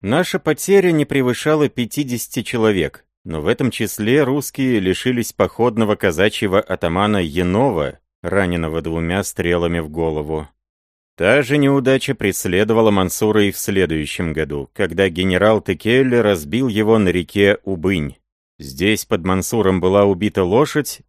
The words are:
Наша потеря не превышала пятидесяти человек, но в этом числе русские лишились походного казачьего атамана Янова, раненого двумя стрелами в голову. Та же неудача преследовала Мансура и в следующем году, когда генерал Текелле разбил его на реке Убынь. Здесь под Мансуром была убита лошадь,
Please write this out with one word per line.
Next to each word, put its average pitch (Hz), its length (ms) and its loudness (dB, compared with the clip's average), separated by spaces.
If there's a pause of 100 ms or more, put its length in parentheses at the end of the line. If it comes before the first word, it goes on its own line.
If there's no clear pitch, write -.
Наша 156 380 -2
потеря 180 520 2
не 151 140 2
превышала 139 640 0
пятидесяти 123 720 -6
человек, 104 640 0 (200)
но 80 180 -8
в 76 40 -2
этом 123 240 0
числе 110 520 -2
русские 131 580 -2
лишились 110 540 -2
походного 107 600 0
казачьего 98 640 0
атамана 95 580 0
Янова, 90 800 -2 (240)
раненого 87 580 -2
двумя 82 420 -4
стрелами 85 580 -2
в 78 100 -8
голову. 78 580 -4 (680)
Та 120 260 2
же 139 160 0
неудача 135 560 2
преследовала 107 760 2
Мансура 104 500 2
и 101 80 2
в - 80 -10
следующем 82 760 -2
году, 71 400 -6
когда 95 360 0
генерал 92 520 2
Текелле 120 600 0
разбил 104 480 0
его 107 300 2
на 98 100 2
реке 98 560 2
Убынь. 85 540 -4 (420)
Здесь 78 440 -2
под 90 200 -4
Мансуром 95 560 0
была 98 240 4
убита 98 400 0
лошадь, 131 640 0